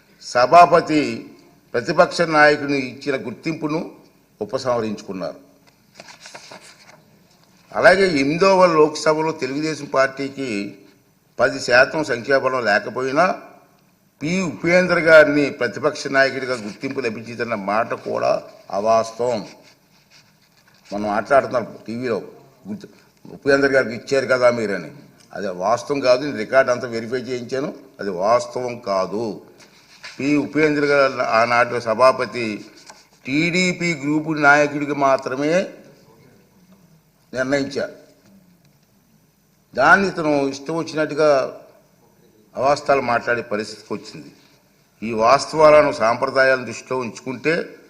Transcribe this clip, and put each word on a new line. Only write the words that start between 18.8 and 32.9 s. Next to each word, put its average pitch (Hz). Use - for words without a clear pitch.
మనం 104
మాట్లాడుతున్నారు 113
టీవీలో, 113
గుర్తు-, 104
ఉపేంద్ర 139
గారికి 123
ఇచ్చారు 135
కదా 123
మీరని. 98
అది 98
వాస్తవం 110
కాదు. 135
నేను 127
రికార్డు 123
అంతా 123
వెరిఫై 117
చేయించాను, 127
అది 101
వాస్తవం 120
కాదు. 95
పి 143
ఉపేంద్ర 147
గారు 135
ఆనాటి 120
సభాపతి 117